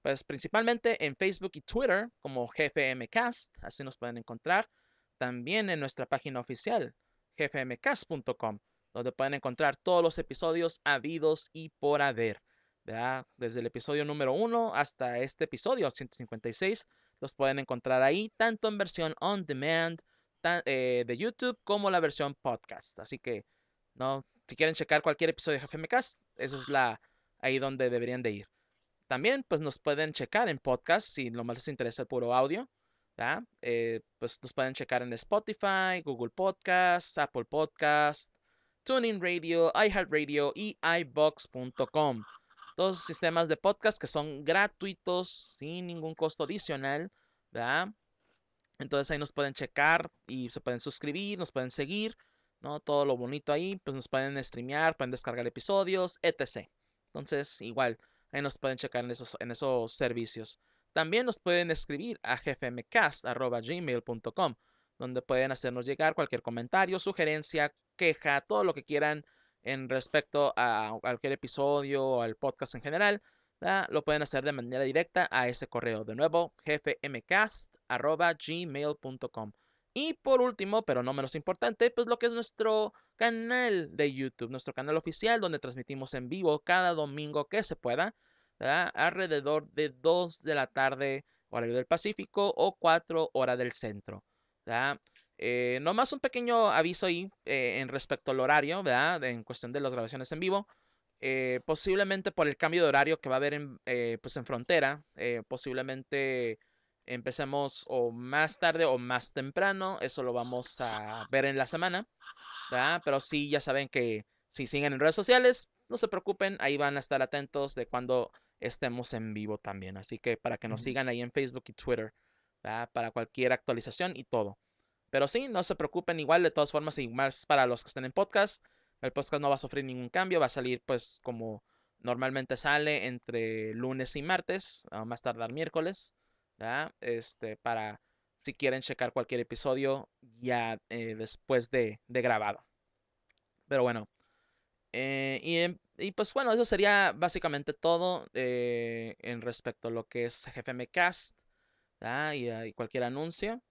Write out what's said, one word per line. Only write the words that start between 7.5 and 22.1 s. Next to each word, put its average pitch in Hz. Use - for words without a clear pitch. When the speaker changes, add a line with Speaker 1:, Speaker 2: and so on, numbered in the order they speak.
Speaker 1:
M 127
cast -
punto 135
com. 107
Donde 123
pueden 135
encontrar 135
todos 175
los 165
episodios 165
habidos 156
y 160
por 147
haber, 117
¿verdad? 123
Desde 120
el 117
episodio 147
número 147
uno 233
hasta 123
este 139
episodio 185
ciento -
cincuenta 117
y 110
seis, 196
los 135
pueden 135
encontrar 127
ahí, 180
tanto 226
en 208
versión 170
on 190
demand, 165
tan-, 170
eh, 127
de 120
YouTube, 240
como 202
la 180
versión 143